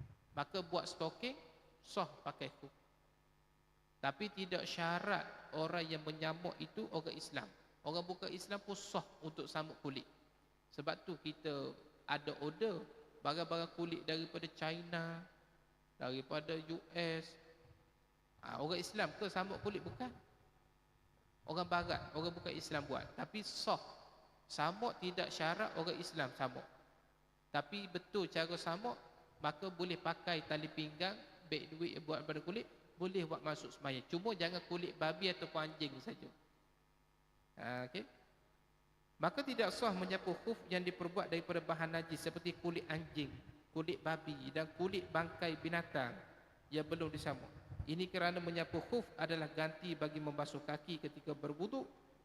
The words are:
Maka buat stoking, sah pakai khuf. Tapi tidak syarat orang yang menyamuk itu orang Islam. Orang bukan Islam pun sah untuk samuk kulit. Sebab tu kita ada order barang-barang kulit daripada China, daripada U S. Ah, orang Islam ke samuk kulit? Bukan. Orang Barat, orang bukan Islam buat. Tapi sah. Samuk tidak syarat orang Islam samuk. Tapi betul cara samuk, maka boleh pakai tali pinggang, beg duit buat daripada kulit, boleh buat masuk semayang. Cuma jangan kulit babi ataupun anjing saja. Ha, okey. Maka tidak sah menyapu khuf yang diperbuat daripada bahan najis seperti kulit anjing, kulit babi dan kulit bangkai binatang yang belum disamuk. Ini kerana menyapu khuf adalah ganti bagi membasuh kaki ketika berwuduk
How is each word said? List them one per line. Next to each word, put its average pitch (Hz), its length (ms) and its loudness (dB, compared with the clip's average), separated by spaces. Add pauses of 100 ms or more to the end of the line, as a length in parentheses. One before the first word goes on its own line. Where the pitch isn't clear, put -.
(360)
Maka 147 260 0
buat 170 220 4
stoking, 202 500 0 (460)
sah - 260 2
pakai - 540 -6
khuf. 139 100 -12 (1300)
Tapi 143 320 0
tidak 185 320 0
syarat 175 580 2 (300)
orang 160 320 2
yang 156 160 -2
menyamuk 156 560 0
itu 185 320 -4
orang 160 240 0
Islam. 147 320 -4 (400)
Orang 170 160 0
bukan 180 260 -4
Islam 202 320 -4
pun 202 140 -4
sah - 300 0 (180)
untuk 156 240 -4
samuk 156 320 -2
kulit. 135 260 -2 (720)
Sebab 151 320 -2
tu 175 160 0
kita 143 480 -2 (320)
ada 147 400 2
order 170 340 2 (460)
barang-barang 165 560 2
kulit 170 240 0
daripada 165 500 -2
China, 165 680 -2 (720)
daripada 143 580 0 (140)
U 165 100 -2 (160)
S. 165 380 2 (1120)
Ah, - 160 -4
orang 156 180 2
Islam 180 380 2
ke 202 160 -2
samuk 190 320 0
kulit? 208 180 0
Bukan. - 460 -6 (1200)
Orang 175 160 2
Barat, 175 480 2
orang 160 160 2
bukan 170 240 -4
Islam 143 320 -2
buat. 131 160 0 (160)
Tapi 214 240 -4
sah. - 400 2 (640)
Samuk 190 560 2
tidak 180 320 0
syarat 175 480 2
orang 165 160 0
Islam 139 400 0
samuk. 131 240 2 (880)
Tapi 196 400 0
betul 175 400 0
cara 165 240 4
samuk, 175 400 0 (480)
maka 180 320 2
boleh 175 240 2
pakai 165 480 2
tali 151 240 0
pinggang, 160 480 0 (320)
beg 156 240 0
duit 165 320 -2
buat 151 160 0
daripada 151 240 -2
kulit, 202 240 -2 (320)
boleh 185 240 2
buat 156 160 -2
masuk 151 320 -2
semayang. 135 320 0
Cuma 190 320 0
jangan 170 320 2
kulit 175 240 0
babi 170 400 4
ataupun 160 320 0
anjing 156 320 -2
saja. 131 320 -8 (1300)
Ha, 123 320 -4
okey. 214 160 -6 (1120)
Maka 175 240 4
tidak 233 320 4
sah 233 160 4
menyapu 185 560 2
khuf 226 240 0
yang 180 160 4
diperbuat 180 480 0
daripada 165 320 0
bahan 165 320 2
najis 160 320 0
seperti 170 320 -2
kulit 170 320 2
anjing, 151 400 -2 (400)
kulit 160 320 0
babi 156 320 0 (160)
dan 156 240 2
kulit 185 320 2
bangkai 165 480 2
binatang 160 560 2 (560)
yang 151 160 2
belum 160 240 2
disamuk. 147 400 -2 (400)
Ini 170 160 4
kerana 180 320 4
menyapu 170 480 2
khuf 240 160 4 (160)
adalah 160 320 2
ganti 160 480 0
bagi 151 240 0
membasuh 143 400 0
kaki 151 400 -2
ketika 147 320 -4
berwuduk 160 560 0 (360)